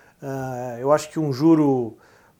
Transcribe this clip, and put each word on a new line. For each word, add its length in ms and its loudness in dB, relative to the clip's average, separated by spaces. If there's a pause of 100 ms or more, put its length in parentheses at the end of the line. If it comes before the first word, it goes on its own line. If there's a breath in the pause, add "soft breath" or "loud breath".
(220 soft breath)
Ah, 580 -8
eu 120 -2
acho 180 2
que 100 -6
um 140 -2
juro, 640 2 (420 soft breath)